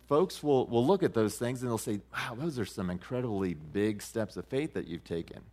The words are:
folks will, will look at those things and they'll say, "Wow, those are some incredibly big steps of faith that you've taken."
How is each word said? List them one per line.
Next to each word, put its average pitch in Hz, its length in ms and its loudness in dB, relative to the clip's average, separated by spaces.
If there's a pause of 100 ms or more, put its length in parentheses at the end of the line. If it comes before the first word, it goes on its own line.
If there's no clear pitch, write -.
folks 165 360 2
will, 135 240 4
will 120 180 4
look 185 160 6
at 139 120 2
those 110 240 2
things 120 240 -2
and 123 100 -2
they'll 113 60 0
say, 104 240 -2 (100)
"Wow, 123 240 -6
those 139 240 -4
are 104 60 0
some 92 240 -4
incredibly 98 640 -2
big 98 480 0
steps - 340 -4
of 90 120 -8
faith 151 260 -2
that 92 140 -2
you've 82 180 -8
taken." - 360 -6 (120)